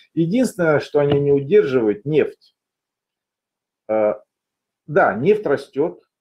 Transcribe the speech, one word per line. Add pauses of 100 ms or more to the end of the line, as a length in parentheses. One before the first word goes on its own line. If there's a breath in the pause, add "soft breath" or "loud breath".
(140 soft breath)
Единственное,
что
они
не
удерживают,
нефть. (1300)
Э, (720)
да,
нефть
растет. (180)